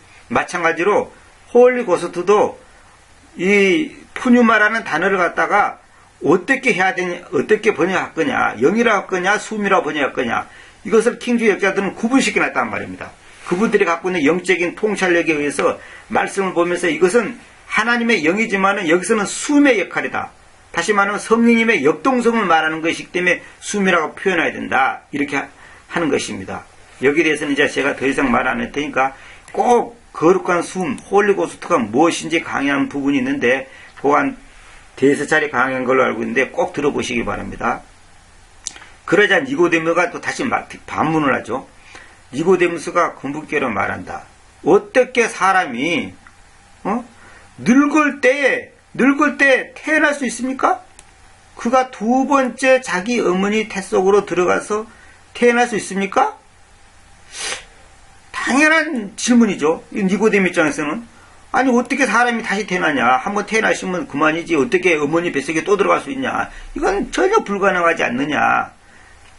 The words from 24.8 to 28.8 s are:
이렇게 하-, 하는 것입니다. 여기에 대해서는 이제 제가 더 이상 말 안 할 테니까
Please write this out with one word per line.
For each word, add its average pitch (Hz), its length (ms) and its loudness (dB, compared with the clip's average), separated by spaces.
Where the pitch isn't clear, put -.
이렇게 143 260 -4
하-, 139 100 -6
하는 170 220 -2
것입니다. 101 560 -6
여기에 143 200 2
대해서는 151 300 -2
이제 139 140 2
제가 139 280 -2
더 123 120 -6
이상 139 240 0
말 127 160 0
안 120 120 -4
할 117 120 -6
테니까 135 440 -2